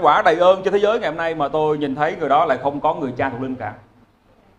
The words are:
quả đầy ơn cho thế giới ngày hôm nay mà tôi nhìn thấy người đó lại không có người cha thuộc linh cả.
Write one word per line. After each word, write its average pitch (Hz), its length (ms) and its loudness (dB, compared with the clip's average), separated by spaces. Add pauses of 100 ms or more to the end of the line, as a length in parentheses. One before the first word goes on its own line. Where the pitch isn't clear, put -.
quả 160 200 4
đầy 170 140 4
ơn 185 260 4
cho 190 80 -2
thế 202 80 2
giới 208 220 0
ngày 190 100 -4
hôm 156 60 -8
nay 165 180 -4
mà 147 140 -2
tôi 151 300 0
nhìn 143 160 -4
thấy 156 220 -2
người 160 120 -4
đó 147 160 4
lại 131 180 0
không 143 180 -4
có 156 140 0
người 147 220 -8
cha 135 140 -4
thuộc 120 120 -10
linh 131 120 -8
cả. 107 200 -10 (840)